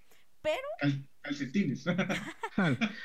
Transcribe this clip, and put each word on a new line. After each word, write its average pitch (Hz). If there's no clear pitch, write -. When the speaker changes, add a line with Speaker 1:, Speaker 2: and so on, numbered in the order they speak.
Speaker 1:
Pero 311
Speaker 2:
Cal-, 139
calcetines. 143
<laughs> 185